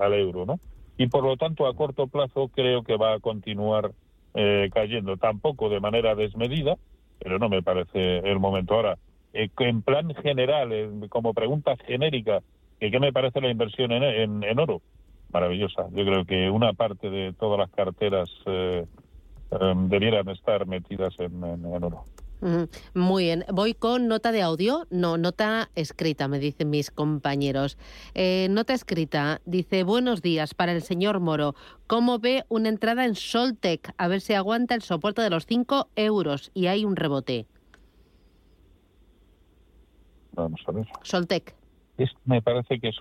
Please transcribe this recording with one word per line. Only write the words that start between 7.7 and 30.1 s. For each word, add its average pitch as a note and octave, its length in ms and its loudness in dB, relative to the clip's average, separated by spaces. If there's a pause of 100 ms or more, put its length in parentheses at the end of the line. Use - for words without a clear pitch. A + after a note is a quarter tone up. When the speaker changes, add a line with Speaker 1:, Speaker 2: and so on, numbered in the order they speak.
Speaker 1:
el G2 220 0
momento. G2 340 2
Ahora, G#2+ 240 2 (340)
eh, G#2+ 160 -2 (100)
en A#2+ 240 2
plan D3+ 340 0
general, C3+ 560 2
eh, G#2+ 180 -2 (180)
como A#2 240 0
pregunta B2+ 440 0
genérica, B2 640 0 (380)
que G#2+ 120 -2
¿qué B2+ 100 2
me C#3 120 2
parece C3 280 0
la C3 100 0
inversión A#2 420 -2
en, A#2+ 100 0
en, G#2+ 420 0
en A2 140 0
oro? C3+ 240 0 (500)
Maravillosa. F2+ 600 0
Yo G2+ 120 0
creo F#2+ 200 2
que F#2 260 0
una A2 220 4
parte G2+ 380 -4
de F#2+ 220 -6
todas G#2 260 0
las F#2 120 0
carteras, F#2+ 600 0 (160)
eh, F2+ 380 -2 (680)
em, F#2+ 360 2
debieran G2+ 400 2
estar G2 380 0
metidas F#2+ 520 -4
en, F2 260 -8
en, F2 200 -6
en F2 200 -6
oro. F2 200 -6 (360)
Speaker 2:
Ujú. E3+ 280 0 (260)
Muy F#3 300 2
bien. E3 260 0
Voy G#3 220 0
con A#3+ 340 0
nota A3 240 2
de A3 120 2
audio. F#3+ 480 0
No, F3 260 2
nota G#3+ 600 0
escrita, D3+ 520 -2
me C#3+ 100 -2
dicen D3 300 -2
mis D3 220 0
compañeros. C#3+ 880 0 (360)
Eh, F#3 360 2
nota A3+ 240 2
escrita. D#3 720 -2
Dice, F#3 360 0
"Buenos A#3 380 2